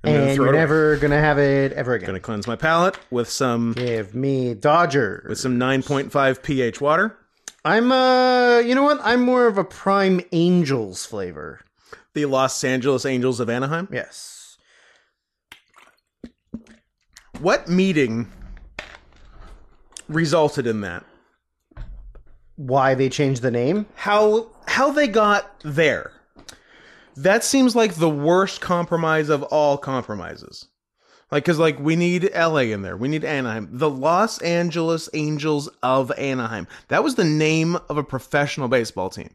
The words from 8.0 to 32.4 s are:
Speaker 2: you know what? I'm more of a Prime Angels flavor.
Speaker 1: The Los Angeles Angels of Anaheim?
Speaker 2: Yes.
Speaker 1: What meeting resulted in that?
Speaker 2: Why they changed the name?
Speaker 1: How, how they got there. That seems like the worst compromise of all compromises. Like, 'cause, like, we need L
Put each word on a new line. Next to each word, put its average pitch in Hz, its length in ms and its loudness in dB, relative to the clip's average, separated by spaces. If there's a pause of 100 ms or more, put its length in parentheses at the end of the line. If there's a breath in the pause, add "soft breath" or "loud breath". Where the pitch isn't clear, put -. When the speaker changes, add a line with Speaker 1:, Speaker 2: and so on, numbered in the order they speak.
Speaker 2:
you 240 140 2
know 269 100 4
what? 285 200 2
I'm 247 180 2
more 247 260 4
of 202 100 2
a 190 80 0
Prime 190 560 0 (100)
Angels 151 760 2
flavor. 78 540 -10 (540 loud breath)
Speaker 1:
The 147 120 0
Los 131 380 0
Angeles 131 420 0
Angels 127 360 0
of 113 80 -2
Anaheim? 139 420 -4
Speaker 2:
Yes. - 680 -14 (2750 soft breath)
Speaker 1:
What 196 280 0
meeting 151 640 0 (1800 soft breath)
resulted 151 600 0
in 110 140 -2
that? 90 240 -8 (1500)
Speaker 2:
Why 135 380 2
they 131 160 0
changed 135 320 -2
the 127 100 0
name? 151 440 -2
Speaker 1:
How, 214 540 2 (180)
how 277 240 0
they 294 160 2
got 208 560 0
there. 143 480 0 (1040 loud breath)
That 190 280 2
seems 254 320 2
like 220 200 2
the 160 140 2
worst 170 520 0
compromise 165 680 0
of 143 140 0
all 147 340 2
compromises. 104 880 -10 (640 soft breath)
Like, 147 140 -2
'cause, 165 140 2
like, 156 200 2
we 151 160 0
need 175 380 0
L 165 260 2